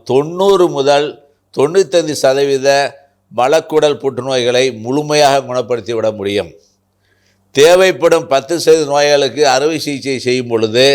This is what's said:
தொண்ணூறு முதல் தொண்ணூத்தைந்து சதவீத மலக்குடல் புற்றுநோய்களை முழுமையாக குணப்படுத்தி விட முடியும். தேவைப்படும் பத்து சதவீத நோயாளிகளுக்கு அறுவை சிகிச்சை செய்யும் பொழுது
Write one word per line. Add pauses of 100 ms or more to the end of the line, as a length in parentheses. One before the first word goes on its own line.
(120)
தொண்ணூறு
முதல் (520)
தொண்ணூத்தைந்து
சதவீத (680)
மலக்குடல்
புற்றுநோய்களை (220)
முழுமையாக
குணப்படுத்தி
விட
முடியும். (1040)
தேவைப்படும்
பத்து
சதவீத
நோயாளிகளுக்கு
அறுவை
சிகிச்சை
செய்யும்
பொழுது